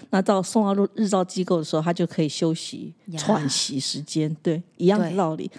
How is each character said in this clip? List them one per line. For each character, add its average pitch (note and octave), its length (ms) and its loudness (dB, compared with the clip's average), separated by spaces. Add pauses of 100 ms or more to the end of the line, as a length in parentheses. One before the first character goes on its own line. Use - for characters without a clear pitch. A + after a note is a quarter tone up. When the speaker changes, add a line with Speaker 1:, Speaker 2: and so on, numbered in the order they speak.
(100)
Speaker 1:
那 G3 100 4
到， G3 220 4
送 A3 200 2
到 G3 120 2
日， G3+ 200 2
日 G#3+ 140 0
照 F#3 160 2
机 F#3 180 -4
构 F3+ 140 2
的 D#3+ 80 0
时 - 100 -6
候， D#3 60 2
他 E3+ 140 0
就 E3+ 120 0
可 - 160 -2
以 D3+ 60 0
休 D#3+ 240 0
息、 - 400 -8 (140)
Speaker 2:
呀。 D#3+ 120 -10
Speaker 1:
喘 D3+ 300 2
息 C3 320 -2
时 C#3 220 -6
间， D#3 400 -2
对， E3+ 200 0 (140)
一 - 80 -6
样 G3+ 160 6
的 E3+ 160 0
道 E3 180 2
理， - 240 -8